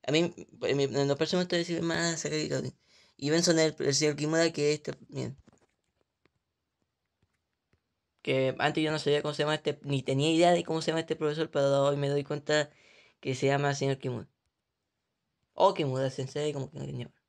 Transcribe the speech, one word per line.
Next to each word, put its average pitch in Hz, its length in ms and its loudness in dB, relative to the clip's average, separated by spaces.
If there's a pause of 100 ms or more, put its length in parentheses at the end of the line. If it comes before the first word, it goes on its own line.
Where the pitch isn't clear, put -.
A 131 40 -2
mí, 165 220 2 (300)
en 127 140 2
mi, 139 80 2
en 139 220 0
lo 139 100 0
personal, 180 240 0
me 180 40 -2
gusta 180 120 -2
decir 170 260 -4
más 165 380 -2
Sakura 156 200 -4
y 156 80 -6
Kaodin. 139 240 -4 (440)
Y 139 140 -4
Benson 170 280 4
es 156 200 4
el, 131 80 0
el 139 80 2
señor 151 200 2
Kimura, 160 380 2
que 147 200 0
este, 147 200 -6 (160)
miren. 131 280 -8 (2750)
Que 131 380 0
antes 156 240 0
yo 151 80 0
no 156 80 -2
sabía 147 220 0
cómo 151 120 -4
se 147 100 -2
llama 151 120 0
este, 151 280 -4
ni 139 200 -2
tenía 139 280 0
idea 170 200 6
de 175 120 4
cómo 160 180 -4
se 160 100 -2
llama 160 100 0
este 160 140 -4
profesor, 156 360 -2
pero 139 340 2
hoy 143 120 2
me 143 120 0
doy 143 140 0
cuenta 147 460 0 (520)
que 131 140 -2
se 139 120 0
llama 143 260 2
señor 135 260 0
Kimura. 123 280 -6 (1300)
O - 200 4
Kimura 131 360 0
Sensei, 147 440 -6
como 135 180 -8
que 139 80 -16
no 139 60 -10
llama. 127 280 -10 (160)